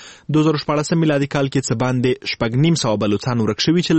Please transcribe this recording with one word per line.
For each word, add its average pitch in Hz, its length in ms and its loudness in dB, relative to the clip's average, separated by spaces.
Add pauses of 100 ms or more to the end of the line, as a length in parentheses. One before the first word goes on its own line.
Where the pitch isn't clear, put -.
(320)
دوه 151 180 2
زره 151 140 -2
شپاړسم 156 420 0
میلادي 143 300 0
کال 139 180 2
کې 139 140 2
څه 120 60 0 (100)
باندې 127 500 -2
شپږ 123 320 0
نیم 170 180 2
سوه 107 120 0
بلوچستان 107 440 0
ورک 107 200 -2
شوي 170 220 2
چې - 160 -2